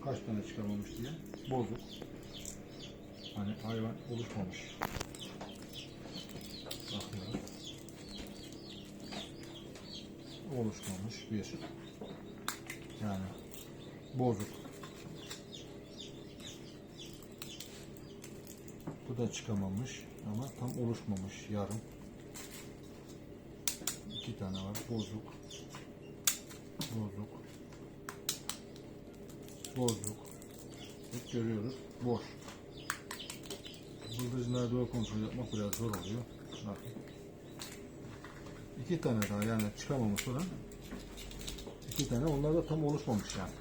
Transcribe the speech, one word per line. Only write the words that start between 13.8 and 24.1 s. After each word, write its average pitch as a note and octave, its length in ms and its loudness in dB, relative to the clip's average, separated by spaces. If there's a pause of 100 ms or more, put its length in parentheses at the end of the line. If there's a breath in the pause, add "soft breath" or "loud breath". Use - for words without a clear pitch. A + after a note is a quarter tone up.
bozuk. A#2+ 360 6 (4000)
Bu A#2 80 2
da A#2 140 6
çıkamamış G2+ 760 2 (280)
ama B2+ 160 2 (100)
tam B2 240 2
oluşmamış. G2+ 680 2
Yarım. G#2 300 2 (2250)